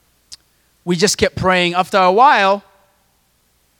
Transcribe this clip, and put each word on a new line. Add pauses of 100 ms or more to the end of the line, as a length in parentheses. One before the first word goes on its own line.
(840)
we
just
kept
praying.
After
a
while, (1160)